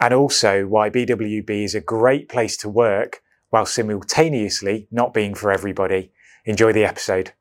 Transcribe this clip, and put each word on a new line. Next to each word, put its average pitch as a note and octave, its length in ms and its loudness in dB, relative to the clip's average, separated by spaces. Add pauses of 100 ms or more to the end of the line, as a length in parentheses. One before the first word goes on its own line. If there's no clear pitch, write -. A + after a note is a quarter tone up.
and A#2+ 100 4
also A2+ 540 2
why G#2 240 2
B B2 160 0
W G#2+ 360 -2
B G#2 220 -4
is G2 100 -6
a G#2 60 -4
great B2+ 480 0
place A2+ 300 -2
to G#2+ 100 -10
work G#2+ 540 0 (260)
while A2 160 2
simultaneously G#2+ 1300 -2
not A#2+ 240 -2
being G2+ 200 -2
for G2+ 160 -2
everybody. F#2+ 640 -2 (320)
Enjoy A2 300 2
the G#2+ 100 4
episode. F#2+ 560 -2